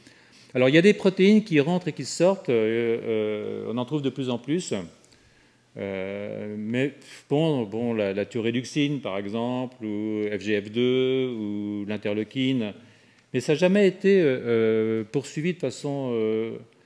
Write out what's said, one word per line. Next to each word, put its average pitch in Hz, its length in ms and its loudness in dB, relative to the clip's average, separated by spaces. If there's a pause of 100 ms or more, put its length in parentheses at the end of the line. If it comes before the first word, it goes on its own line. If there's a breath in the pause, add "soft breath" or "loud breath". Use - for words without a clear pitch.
(540 loud breath)
Alors, 127 140 4
il 139 60 2
y 160 40 10
a 170 40 6
des 208 100 8
protéines 202 520 4
qui 156 160 2
rentrent 175 280 0
et 147 60 -6
qui 135 100 -10
sortent, 185 460 0
euh, 113 520 2
euh, 107 720 -4
on 120 60 -4
en 123 80 -2
trouve 147 160 -4
de 135 80 0
plus 127 180 -6
en 120 100 -2
plus. 147 360 -4 (1040 soft breath)
Euh, 101 800 -8
mais 123 360 -2 (360)
bon, 143 320 2
bon, 113 320 -4
la, 101 180 0
la 98 140 -2
thioréduxine, 127 720 -2
par 98 160 -6
exemple, 117 680 -6
ou 107 480 -4
F 98 120 -6
G 104 180 0
F 104 100 -10
deux, 127 580 2
ou 104 600 -6
l'interleukine. 107 840 -2 (580 loud breath)
Mais 131 80 0
ça 156 120 0
n'a 147 60 2
jamais 190 280 6
été, 190 340 4
euh, 135 260 2
euh, 110 580 2
poursuivi 151 500 -4
de 175 40 -20
façon, 139 540 -4
euh, 110 440 -2 (300 soft breath)